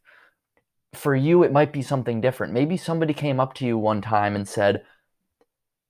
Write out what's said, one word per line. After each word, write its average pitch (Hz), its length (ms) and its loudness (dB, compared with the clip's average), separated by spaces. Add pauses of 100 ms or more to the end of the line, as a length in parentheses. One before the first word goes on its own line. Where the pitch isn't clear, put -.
(960)
For 143 220 0
you, 165 260 4
it 135 100 4
might 147 200 4
be 143 80 -6
something 120 400 -4
different. 107 320 -2
Maybe 147 240 0
somebody 165 380 -2
came 139 260 -2
up 135 140 -2
to 135 100 -8
you 117 140 0
one 107 240 -2
time 104 340 0
and 101 100 -4
said, 101 380 0 (1040)